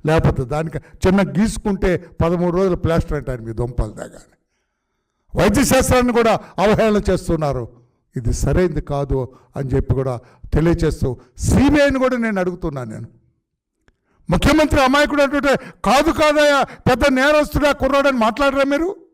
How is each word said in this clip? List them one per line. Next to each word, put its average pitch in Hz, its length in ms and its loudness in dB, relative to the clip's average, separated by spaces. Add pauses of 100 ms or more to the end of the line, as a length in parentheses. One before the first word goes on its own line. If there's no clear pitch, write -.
లేకపోతే 156 380 0
దానికి 151 340 -6
చిన్న - 440 0
గీసుకుంటే 190 880 -2 (100)
పదమూడు 170 360 0
రోజులు 185 200 0
ప్లాస్టర్ 165 360 -2
అంటారు 131 300 -8
మీ 113 100 -12
దొంపలు 113 400 -6
దాకా. - 260 -18 (1200)
వైద్య 202 280 2
శాస్త్రాన్ని 247 480 2
కూడా 226 220 2
అవహేళన 208 760 0
చేస్తున్నారు. 151 760 -4 (320)
ఇది 117 160 -2
సరైంది 156 480 0
కాదు 143 560 -4 (200)
అని 139 120 -6
చెప్పి 131 260 -2
కూడా 131 260 -4 (340)
తెలియచేస్తూ 160 640 0 (220)
సీబీఐని 285 600 2
కూడా 254 180 0
నేను 226 240 -2
అడుగుతున్నా 175 440 -6
నేను. 110 240 -14 (1200)
ముఖ్యమంత్రి 294 540 2
అమాయకుడు 285 380 2
అంటుంటే 277 340 0 (280)
"కాదు 285 260 2
కాదయా 294 520 2
పెద్ద 254 440 0
నేరస్తుడా 285 680 2
కుర్రాడని" 277 460 2
మాట్లాడరా 269 460 0
మీరు? 294 320 -2 (180)